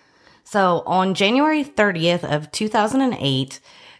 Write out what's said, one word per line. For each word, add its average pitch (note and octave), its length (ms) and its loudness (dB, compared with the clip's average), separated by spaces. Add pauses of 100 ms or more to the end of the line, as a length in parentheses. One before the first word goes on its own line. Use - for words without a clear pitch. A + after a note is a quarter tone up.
(440)
So F#3 420 0
on F#3 280 0
January C#4 500 2
thirtieth F3 580 0
of D3+ 300 -4
two G#3+ 160 -4
thousand G#3+ 320 0
and B3+ 180 0
eight, C3+ 400 -2 (420)